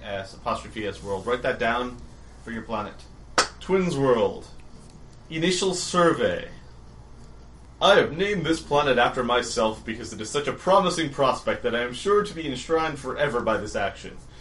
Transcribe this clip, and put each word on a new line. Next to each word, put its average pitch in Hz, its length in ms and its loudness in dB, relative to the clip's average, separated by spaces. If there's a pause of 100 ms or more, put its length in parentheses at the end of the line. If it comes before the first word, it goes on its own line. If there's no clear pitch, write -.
S 98 320 -8
apostrophe 110 520 -6
S 98 160 -8
World. 95 220 -6
Write 123 160 0
that 127 180 -2
down 123 380 -2 (460)
for 120 80 -12
your 113 100 -6
planet. 107 320 -6 (680)
Twins 180 380 0
World. 120 480 2 (840)
Initial 180 440 2
survey. 156 720 2 (1300)
"I 196 140 8
have 135 200 4
named 190 300 0
this 160 160 2
planet 143 360 4
after 123 260 4
myself 117 600 0
because 107 300 -8
it 101 80 -10
is 107 80 -8
such 143 180 -2
a 127 60 -2
promising 175 560 2
prospect 127 540 0
that 117 120 0
I 120 60 0
am 127 120 -4
sure 202 300 2
to - 100 -8
be 160 140 -8
enshrined 151 500 0
forever 127 440 0
by 107 160 2
this 104 180 -4
action. 98 400 -4 (260)